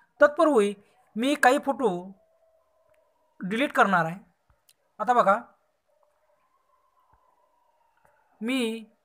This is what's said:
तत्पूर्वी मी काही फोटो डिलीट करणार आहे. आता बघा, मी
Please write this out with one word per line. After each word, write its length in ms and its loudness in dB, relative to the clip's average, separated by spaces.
तत्पूर्वी 520 2
मी 180 -2
काही 320 2
फोटो 240 -2
डिलीट 320 -4
करणार 320 2
आहे. 140 -8
आता 120 -2
बघा, 260 4
मी 440 -6